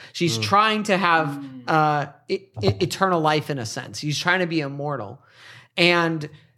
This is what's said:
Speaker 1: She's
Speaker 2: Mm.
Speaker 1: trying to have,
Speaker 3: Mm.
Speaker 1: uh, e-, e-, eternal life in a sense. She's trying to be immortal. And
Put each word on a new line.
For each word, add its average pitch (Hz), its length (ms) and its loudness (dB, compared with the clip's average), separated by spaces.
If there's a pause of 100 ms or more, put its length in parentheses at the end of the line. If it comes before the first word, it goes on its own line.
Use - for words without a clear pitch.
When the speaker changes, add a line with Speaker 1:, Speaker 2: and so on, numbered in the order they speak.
(120)
Speaker 1:
She's 151 260 0
Speaker 2:
Mm. 113 60 -2
Speaker 1:
trying 214 400 2
to 202 140 2
have, 165 300 2
Speaker 3:
Mm. 139 400 -10
Speaker 1:
uh, 151 380 2 (220)
e-, 190 120 -4 (220)
e-, 101 60 2 (140)
eternal 180 400 0
life 156 280 0
in 147 80 -4
a 117 80 -6
sense. 110 340 -10
She's 147 200 -4
trying 180 200 2
to 185 80 0
be 165 140 -2
immortal. 139 600 -8 (560)
And 170 520 2 (280)